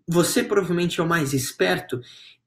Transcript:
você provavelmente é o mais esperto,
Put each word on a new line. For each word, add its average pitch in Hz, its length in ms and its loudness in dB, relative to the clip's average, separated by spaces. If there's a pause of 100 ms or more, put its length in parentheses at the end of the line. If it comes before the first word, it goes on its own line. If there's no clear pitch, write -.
você 170 380 2
provavelmente 175 560 0
é 175 60 2
o - 20 -2
mais 160 260 0
esperto, 147 680 -2 (460)